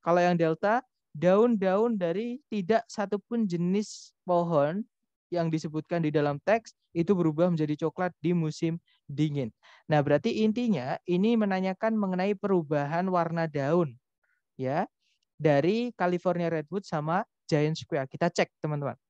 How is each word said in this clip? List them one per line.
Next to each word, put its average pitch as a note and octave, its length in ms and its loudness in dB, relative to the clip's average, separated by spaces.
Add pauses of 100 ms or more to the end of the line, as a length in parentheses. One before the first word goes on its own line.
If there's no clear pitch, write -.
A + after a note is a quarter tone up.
Kalau E3+ 160 2
yang F3 160 4
delta, E3+ 480 0 (320)
daun-daun G3 880 2
dari A3 480 -4
tidak G#3+ 400 0
satupun G#3 560 -4
jenis F3+ 800 -4
pohon E3+ 560 0 (480)
yang E3 240 -2
disebutkan D#3+ 480 -4
di D3+ 80 0
dalam D3 320 0
teks A3 320 -2 (240)
itu E3+ 160 0
berubah E3+ 400 2
menjadi D3+ 320 -2
coklat F3+ 320 -4
di F3 160 0
musim E3 480 -2 (240)
dingin. C#3+ 480 -2 (320)
Nah, D3+ 160 4
berarti D3+ 400 2
intinya G#3+ 640 0
ini G3 320 2
menanyakan G3 560 0
mengenai F#3+ 400 0
perubahan E3 800 0
warna E3 340 0
daun, D3 480 0 (640)
ya, C#3 300 -2 (500)
dari E3+ 560 2
California F3 560 0
redwood E3 380 -6
sama E3 400 -2 (180)
giant D#3 320 0
sequoia. C3+ 300 -4
Kita E3+ 240 -2
cek, - 180 0 (140)
teman-teman. C#3+ 340 -6 (120)